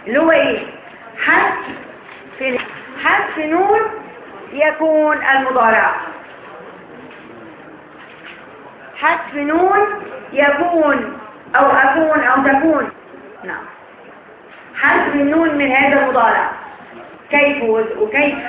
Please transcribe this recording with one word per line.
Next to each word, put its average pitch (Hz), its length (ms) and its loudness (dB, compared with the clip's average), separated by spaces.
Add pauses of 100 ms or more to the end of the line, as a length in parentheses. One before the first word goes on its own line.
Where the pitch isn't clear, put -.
اللي 247 120 0
هو 320 120 4
ايه؟ 175 280 2 (640)
حذف، - 500 0 (1300)
حذف 403 320 0
نون 359 420 2 (760)
يكون 302 640 2 (180)
المضارع. 247 600 2 (3000)
حذف 311 340 -2
نون 330 440 2 (540)
يكون 285 840 2 (380)
أو 285 160 6
أكون 294 520 2
أو 262 200 2
تكون. 277 480 2 (520)
نعم. 180 200 -12 (1160)
حذف 320 340 2
النون 294 420 2
من 277 140 0
هذا 285 280 4
المضارع. 240 520 2 (800)
كيف 285 320 2
و-، 220 400 0
وكيف؟ 277 340 0 (120)